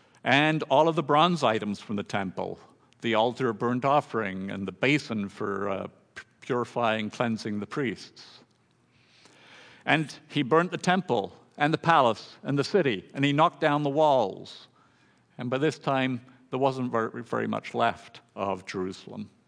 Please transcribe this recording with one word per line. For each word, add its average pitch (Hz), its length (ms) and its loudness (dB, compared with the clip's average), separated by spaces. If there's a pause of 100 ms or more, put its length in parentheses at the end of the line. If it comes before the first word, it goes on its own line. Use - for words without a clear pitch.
(240)
and 147 400 2
all 147 240 4
of 160 80 2
the 160 80 0
bronze 151 400 2
items 107 360 0
from - 160 -8
the 101 80 -4
temple, 92 560 -6 (420)
the 113 140 0
altar 120 340 0
of 110 80 -4
burnt 120 260 -2
offering 107 680 -2
and 98 160 -6
the 92 40 -8
basin 117 560 -2
for, 101 420 -6
uh, 98 180 -6 (540)
purifying, 113 680 -2
cleansing 110 500 -4
the 104 60 -6
priests. - 760 -8 (1400)
And 147 280 2 (140)
he 147 160 0
burnt 160 260 2
the 175 80 -8
temple 123 560 0 (240)
and 147 160 2
the 151 60 0
palace 143 640 4
and 139 160 0
the 135 40 0
city, 135 420 0 (100)
and 139 100 0
he 143 80 2
knocked 156 280 2
down 151 200 2
the 143 80 0
walls. 139 800 0 (720)
And 123 120 -8
by 131 80 0
this 143 220 0
time, 131 420 0 (280)
there 127 100 -4
wasn't 131 320 0
very, 113 320 -2
very 113 240 -4
much 107 260 -6
left 117 460 -2 (160)
of 98 300 -4
Jerusalem. 95 640 -8 (180)